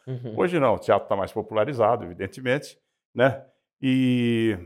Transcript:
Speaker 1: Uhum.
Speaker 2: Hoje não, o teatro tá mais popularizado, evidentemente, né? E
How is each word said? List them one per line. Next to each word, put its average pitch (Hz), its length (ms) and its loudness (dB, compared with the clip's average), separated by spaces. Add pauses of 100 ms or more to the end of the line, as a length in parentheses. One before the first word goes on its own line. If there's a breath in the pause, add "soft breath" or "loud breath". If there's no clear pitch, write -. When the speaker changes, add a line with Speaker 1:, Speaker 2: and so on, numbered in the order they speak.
Speaker 1:
Uhum. 123 320 -10
Speaker 2:
Hoje 180 200 2
não, 127 160 4
o 90 40 -2
teatro 101 300 2
tá 104 80 0
mais 92 160 -4
popularizado, 110 720 0
evidentemente, 123 760 -6 (360)
né? 127 300 2 (380 soft breath)
E 120 840 2